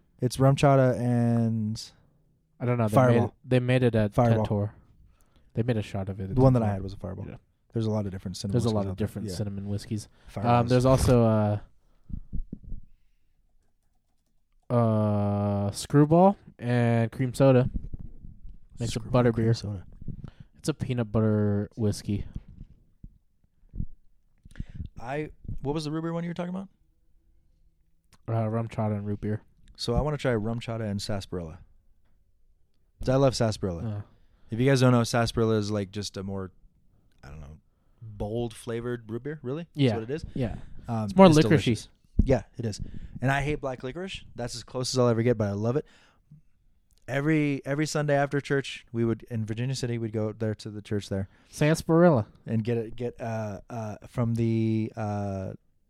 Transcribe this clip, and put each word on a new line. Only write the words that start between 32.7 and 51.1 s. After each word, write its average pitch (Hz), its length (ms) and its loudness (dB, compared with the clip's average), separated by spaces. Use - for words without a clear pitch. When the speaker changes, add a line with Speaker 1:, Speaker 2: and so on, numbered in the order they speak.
Speaker 1:
'Cause - 100 -2
I 131 60 4
love 135 200 4
sarsaparilla. 98 480 -2
Speaker 2:
Uh. 104 180 -6
Speaker 1:
If 110 80 -2
you 127 100 2
guys 131 120 4
don't 127 100 8
know, 120 120 4
sarsaparilla 113 520 0
is, 104 160 0
like, 101 200 -4
just 101 260 -10
a 98 60 -10
more, 98 280 -8
I 123 60 -18
don't 76 100 -16
know, 73 100 -16
bold 117 320 -4
flavored 120 560 -8
root 117 140 -8
beer, 151 180 -10
really. 147 320 -8
Speaker 2:
Yeah. 139 160 4
Speaker 1:
That's 110 120 0
what 113 100 -10
it - 20 -6
is. 165 120 -8
Speaker 2:
Yeah. 120 200 -4
Speaker 1:
Um, 110 180 -2
Speaker 2:
It's 101 100 -4
more 190 100 10
Speaker 1:
it's 160 120 8
Speaker 2:
licoricey. 156 120 8
Speaker 1:
delicious. 127 400 2
Yeah, 120 200 2
it 117 80 -6
is. 104 140 -6
And 123 120 0
I 139 100 0
hate 143 200 -4
black 131 220 -8
licorice. 170 380 -10
That's 120 200 -8
as 110 80 -14
close 127 300 -6
as 127 60 2
I'll 123 80 6
ever 117 160 2
get, 120 160 2
but 107 80 0
I 101 60 -4
love 113 220 -2
it. 156 100 -4
Every, 143 580 0
every 147 220 -2
Sunday 147 280 0
after 139 240 0
church, - 540 -2
we 117 100 0
would, 113 280 0
in 110 120 -4
Virginia 117 320 -4
City, 120 220 -4
we'd 113 160 -6
go 107 200 -2
there 110 220 -4
to - 140 -12
the 104 140 -10
church 104 260 -4
there 95 180 -2